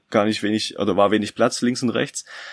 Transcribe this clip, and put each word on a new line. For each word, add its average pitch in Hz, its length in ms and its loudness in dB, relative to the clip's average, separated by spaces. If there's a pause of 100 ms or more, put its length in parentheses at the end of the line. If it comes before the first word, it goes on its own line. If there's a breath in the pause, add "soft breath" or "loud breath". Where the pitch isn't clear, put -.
(120)
gar 104 140 4
nicht 107 180 -2
wenig, 107 340 -2
oder 98 200 0
war 101 120 6
wenig 104 240 0
Platz - 280 0
links 123 200 0
und 123 80 0
rechts. 120 360 -4 (280 loud breath)